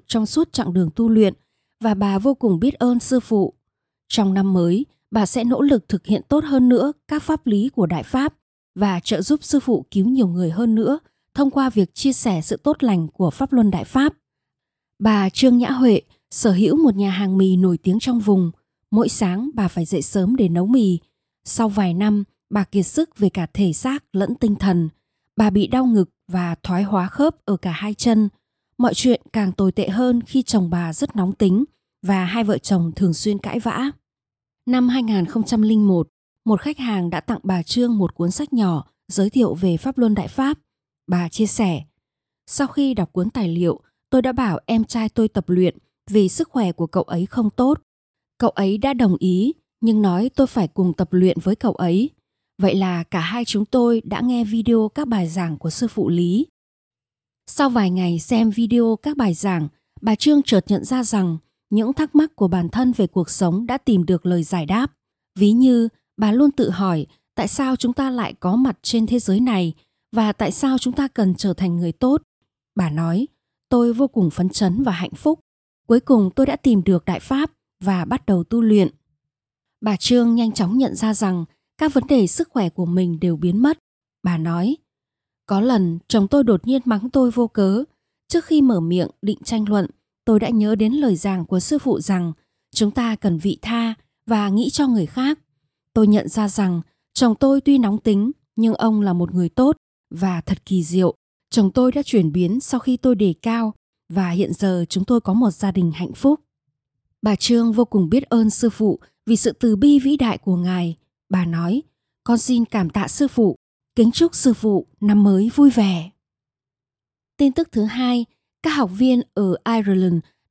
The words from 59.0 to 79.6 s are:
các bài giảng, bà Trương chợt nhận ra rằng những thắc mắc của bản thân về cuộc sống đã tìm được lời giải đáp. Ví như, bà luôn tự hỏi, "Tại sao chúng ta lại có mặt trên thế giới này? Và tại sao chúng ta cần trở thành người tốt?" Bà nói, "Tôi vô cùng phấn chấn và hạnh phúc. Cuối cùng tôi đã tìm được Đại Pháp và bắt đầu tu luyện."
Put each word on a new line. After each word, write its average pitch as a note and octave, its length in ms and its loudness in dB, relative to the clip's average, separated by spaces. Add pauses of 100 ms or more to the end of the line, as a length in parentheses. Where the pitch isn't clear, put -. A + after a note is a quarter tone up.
các D4 160 -6
bài G#3 160 0
giảng, E3 340 -4 (340)
bà A3 140 0
Trương D4 280 2
chợt - 240 2
nhận G3+ 160 0
ra B3+ 200 -4
rằng F#3 340 -2 (320)
những A3 240 0
thắc D#4 220 -4
mắc D4+ 200 2
của G3 120 0
bản F3 220 -2
thân B3 220 0
về G3+ 160 0
cuộc F3 220 -2
sống F#3+ 360 -2
đã B3 120 -4
tìm F#3+ 280 0
được F3+ 200 -2
lời F3 180 0
giải D#3+ 220 -4
đáp. A3 260 -2 (480)
Ví G#3 120 4
như, A#3+ 380 4 (280)
bà G#3+ 140 0
luôn C#4 200 4
tự - 180 0
hỏi, F3 360 -2 (300)
"Tại - 120 -4
sao C4 280 -2
chúng B3 180 -4
ta C4+ 160 -4
lại B3 300 -6
có F#3 160 -2
mặt B3+ 260 0
trên A3+ 260 -2
thế A#3 120 -2
giới G3 200 0
này? F#3+ 340 0 (420)
Và G#3+ 180 0
tại - 180 -4
sao C4 260 -2
chúng B3 160 -4
ta C#4 140 -2
cần F#3+ 280 0
trở F#3+ 180 -2
thành F3 240 -2
người E3+ 140 -2
tốt?" C4 300 0 (540)
Bà F3 140 -2
nói, E3 380 -2 (420)
"Tôi A#3+ 240 2
vô C4 140 0
cùng F#3 220 0
phấn F#3 200 -2
chấn G3 340 -2
và B3 80 -2
hạnh F3 240 -6
phúc. D#4 240 -2 (480)
Cuối A#3 120 4
cùng A3 360 4
tôi C4+ 100 2
đã C#4 100 -2
tìm G#3+ 280 2
được F3+ 220 2
Đại F3+ 140 -4
Pháp C#4 320 -4 (320)
và F3+ 220 -2
bắt B3 200 -6
đầu F3+ 180 2
tu A#3 180 -2
luyện." G#3 260 4 (920)